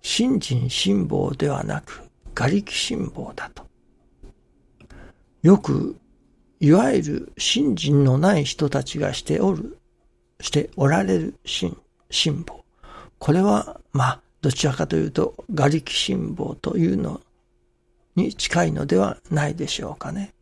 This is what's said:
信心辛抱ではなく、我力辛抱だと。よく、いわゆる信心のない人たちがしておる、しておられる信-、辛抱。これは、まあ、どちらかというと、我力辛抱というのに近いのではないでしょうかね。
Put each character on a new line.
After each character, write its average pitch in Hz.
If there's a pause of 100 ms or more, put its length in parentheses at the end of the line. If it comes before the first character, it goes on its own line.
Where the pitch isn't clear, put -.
信 247
心 123
辛 190
抱 -
で 147
は -
な -
く、 - (360)
我 123
力 202
辛 -
抱 -
だ -
と。 - (1800)
よ 185
く、 - (640)
い 147
わ 240
ゆ -
る -
信 262
心 147
の 131
な 185
い 143
人 143
た 135
ち -
が 139
し -
て -
お 196
る、 175 (640)
し -
て 147
お 139
ら 175
れ 190
る 160 (100)
信-、 - (360)
辛 160
抱。 - (560)
こ -
れ 175
は、 208 (120)
ま 131
あ、 127 (200)
ど 143
ち 147
ら 131
か 151
と 165
い 156
う 147
と、 -
我 147
力 151
辛 -
抱 -
と -
い 175
う 190
の - (960)
に 180
近 -
い 160
の 151
で 151
は 196 (140)
な 147
い 151
で 170
し -
ょ -
う -
か -
ね。 196